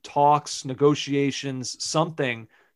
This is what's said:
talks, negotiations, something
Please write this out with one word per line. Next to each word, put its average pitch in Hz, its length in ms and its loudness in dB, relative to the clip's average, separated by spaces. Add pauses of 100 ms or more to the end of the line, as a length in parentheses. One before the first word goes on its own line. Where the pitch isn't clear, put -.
talks, 147 640 2
negotiations, 139 1200 -2
something 151 640 -2 (280)